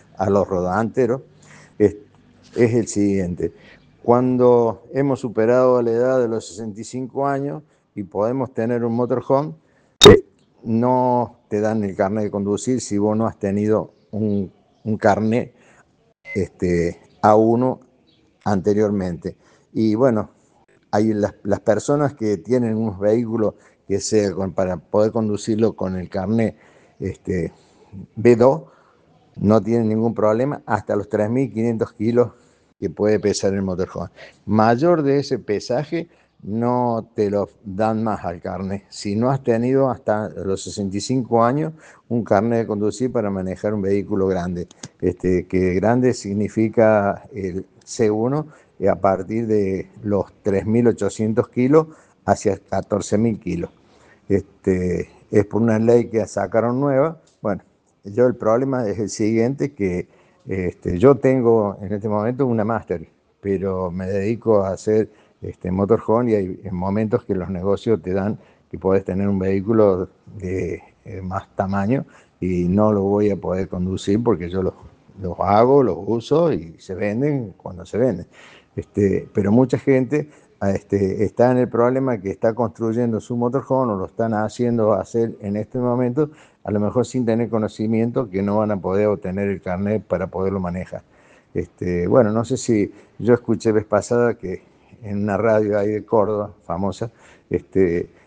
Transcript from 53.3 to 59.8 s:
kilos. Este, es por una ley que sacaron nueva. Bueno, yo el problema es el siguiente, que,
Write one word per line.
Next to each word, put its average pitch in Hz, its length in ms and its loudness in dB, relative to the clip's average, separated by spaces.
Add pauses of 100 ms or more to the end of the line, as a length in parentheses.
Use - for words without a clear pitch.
kilos. 85 320 -6 (560)
Este, 90 840 -2 (200)
es 104 140 4
por 101 160 -2
una 113 180 2
ley 117 300 4
que 107 180 -2
sacaron 113 540 0
nueva. 143 400 0 (220)
Bueno, 95 220 -4 (380)
yo 113 240 0
el 123 100 0
problema 123 520 0
es 101 100 -4
el 101 120 -4
siguiente, 117 640 0
que, 90 340 -4 (380)